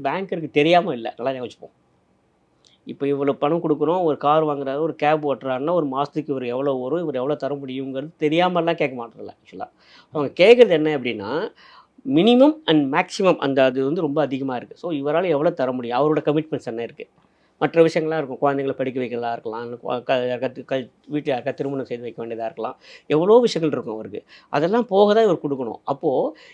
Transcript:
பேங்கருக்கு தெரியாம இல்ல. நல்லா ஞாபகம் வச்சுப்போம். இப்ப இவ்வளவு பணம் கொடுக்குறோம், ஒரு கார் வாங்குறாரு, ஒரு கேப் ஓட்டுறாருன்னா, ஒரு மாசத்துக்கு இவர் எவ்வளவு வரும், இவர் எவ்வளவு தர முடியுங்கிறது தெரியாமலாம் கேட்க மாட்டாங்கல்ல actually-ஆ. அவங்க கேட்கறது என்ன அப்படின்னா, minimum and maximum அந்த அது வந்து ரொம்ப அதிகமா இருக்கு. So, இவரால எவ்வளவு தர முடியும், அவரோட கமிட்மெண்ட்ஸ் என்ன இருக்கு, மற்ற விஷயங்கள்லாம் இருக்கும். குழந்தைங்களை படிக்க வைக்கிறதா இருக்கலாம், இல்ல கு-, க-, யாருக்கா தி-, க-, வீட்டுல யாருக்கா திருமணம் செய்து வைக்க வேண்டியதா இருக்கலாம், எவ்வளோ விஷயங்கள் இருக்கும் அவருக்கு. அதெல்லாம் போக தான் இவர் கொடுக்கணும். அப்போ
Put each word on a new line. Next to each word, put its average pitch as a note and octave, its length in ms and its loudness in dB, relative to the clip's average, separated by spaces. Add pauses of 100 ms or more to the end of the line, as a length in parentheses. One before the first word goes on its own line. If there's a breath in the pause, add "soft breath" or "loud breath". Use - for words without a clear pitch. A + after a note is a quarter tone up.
பேங்கருக்கு E3+ 480 -6
தெரியாம E3 420 4
இல்ல. A#2 240 -8
நல்லா C3 160 -4
ஞாபகம் B2 160 -10
வச்சுப்போம். - 260 -20 (1080 soft breath)
இப்ப C#3+ 220 -6
இவ்வளவு C#3 300 0
பணம் D#3+ 260 0
கொடுக்குறோம், D#3 400 0
ஒரு D3+ 140 0
கார் D3+ 260 2
வாங்குறாரு, C#3 360 -4
ஒரு D#3 160 -4
கேப் D3 360 0
ஓட்டுறாருன்னா, C3 420 -4
ஒரு D#3+ 140 0
மாசத்துக்கு C#3+ 420 -4
இவர் C3 160 -4
எவ்வளவு C3 360 -2
வரும், D3 200 -2
இவர் D3 140 -4
எவ்வளவு C#3 240 -2
தர C#3 160 -4
முடியுங்கிறது C3+ 540 -8 (100)
தெரியாமலாம் E3 560 2
கேட்க C3 300 -4
மாட்டாங்கல்ல G#2+ 240 -16
actually-ஆ. - 420 -16 (400 soft breath)
அவங்க D3+ 320 0
கேட்கறது A#3 260 8
என்ன D3+ 280 2
அப்படின்னா, A#2+ 520 -6 (640 soft breath)
minimum A#3+ 400 6 (120)
and D3 280 4
maximum F3+ 420 2
அந்த C3+ 280 2
அது C3 220 2
வந்து E3 160 -2
ரொம்ப D3+ 200 0
அதிகமா C3+ 340 -4
இருக்கு. A2 220 -12
So, E3+ 160 -6
இவரால D3+ 340 -2
எவ்வளவு D#3+ 280 2
தர C3 160 -2
முடியும், A#2+ 260 -4
அவரோட D3+ 220 2
கமிட்மெண்ட்ஸ் D3+ 460 -2
என்ன A#2 160 -8
இருக்கு, - 260 -12 (520)
மற்ற D#3+ 240 4
விஷயங்கள்லாம் D#3+ 340 0
இருக்கும். C3 240 -6
குழந்தைங்களை C#3 300 0
படிக்க C3 300 -4
வைக்கிறதா A#2+ 300 -4
இருக்கலாம், A#2 320 -8
இல்ல A#2+ 120 -10
கு-, A#2+ 280 -6
க-, C3+ 100 0
யாருக்கா B2 380 -2
தி-, C3 140 -14
க-, C3 240 -6 (220)
வீட்டுல D3 200 -4
யாருக்கா B2 220 -4
திருமணம் C#3 320 -6
செய்து A#2+ 160 -8
வைக்க A#2 240 -10
வேண்டியதா A2+ 200 -8
இருக்கலாம், A2+ 320 -8 (300 loud breath)
எவ்வளோ F#3 320 6
விஷயங்கள் E3 380 0
இருக்கும் A2+ 200 -8
அவருக்கு. G#2 260 -12 (260 soft breath)
அதெல்லாம் F#3+ 360 0
போக G3+ 280 4
தான் A3+ 100 4
இவர் F#3 180 2
கொடுக்கணும். C3+ 420 -6
அப்போ D3+ 520 -2 (180 loud breath)